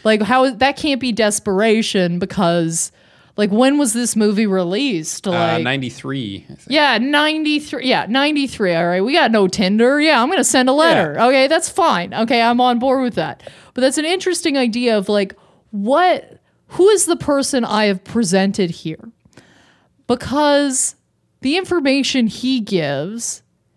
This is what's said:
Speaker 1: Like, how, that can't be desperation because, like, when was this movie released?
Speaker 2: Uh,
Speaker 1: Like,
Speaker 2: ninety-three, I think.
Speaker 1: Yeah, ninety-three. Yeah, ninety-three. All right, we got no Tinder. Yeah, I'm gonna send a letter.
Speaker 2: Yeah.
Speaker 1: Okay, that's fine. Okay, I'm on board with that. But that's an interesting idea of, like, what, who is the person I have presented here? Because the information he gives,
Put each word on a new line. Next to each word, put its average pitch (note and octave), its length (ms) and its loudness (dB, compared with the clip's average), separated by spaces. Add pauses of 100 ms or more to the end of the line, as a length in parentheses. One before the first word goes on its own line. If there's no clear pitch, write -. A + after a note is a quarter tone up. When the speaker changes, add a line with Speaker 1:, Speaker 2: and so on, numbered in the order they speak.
Speaker 1:
Like, G#3+ 200 2
how, C4 260 2
that C4 260 0
can't C#4 240 -2
be B3+ 120 -4
desperation G#3 1080 0
because, E3+ 760 -2 (440)
like, G#3 160 0
when B3+ 260 2
was C4 160 0
this A#3 220 -4
movie G#3+ 320 2
released? F#3+ 800 -4
Speaker 2:
Uh, F#3+ 40 -2
Speaker 1:
Like, A#2+ 320 0
Speaker 2:
ninety-three, B2+ 840 -6
I - 60 -18
think. - 40 -20 (100)
Speaker 1:
Yeah, C#4 280 2
ninety-three. D4 880 -2
Yeah, A3 240 0
ninety-three. C4+ 640 0
All E3+ 140 0
right, F#3 160 0
we C4 100 -2
got D4+ 160 4
no G#3+ 180 2
Tinder. A3 540 2
Yeah, D4 220 4
I'm B3+ 60 0
gonna F#4+ 140 0
send C4 260 2
a C4 40 4
letter. D4+ 420 2
Speaker 2:
Yeah. A3+ 120 2
Speaker 1:
Okay, C4 200 4
that's D#4+ 220 0
fine. G3 460 0
Okay, A#3 260 0
I'm A#3+ 180 2
on B3 200 2
board C4+ 240 0
with B3 100 -2
that. D3+ 300 -6 (320)
But B3 60 -4
that's C4+ 180 2
an D4+ 60 -2
interesting E4+ 520 -2
idea A#3+ 400 0
of, G3 100 -2
like, G3+ 280 0 (340)
what, C#4 680 0 (300)
who F#4 200 4
is G#4 160 4
the E4+ 100 0
person C#4 480 -2
I G#3+ 220 0
have G3 180 0
presented G3 680 0
here? E3+ 400 -12 (960)
Because C#4+ 880 0 (460)
the D4 160 0
information C#4 680 0
he B3+ 340 -2
gives, F3 840 -4 (340)